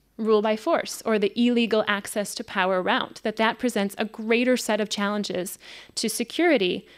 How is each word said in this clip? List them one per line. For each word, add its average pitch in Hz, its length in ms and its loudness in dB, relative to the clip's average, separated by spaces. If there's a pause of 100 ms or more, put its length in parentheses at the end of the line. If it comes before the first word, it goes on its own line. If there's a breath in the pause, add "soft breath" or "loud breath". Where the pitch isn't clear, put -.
(160)
rule 214 240 4
by 214 160 2
force - 480 -2
or 220 140 2
the 202 200 0
illegal 233 480 4
access 202 480 -2
to 240 80 -8
power 185 380 0
route, 208 420 -2
that 214 140 -2
that 226 220 0
presents 202 400 -2
a 220 60 -2
greater 233 520 0
set 214 240 0
of 208 80 -2
challenges 202 720 -4 (360 loud breath)
to 226 140 -2
security 233 800 0 (120)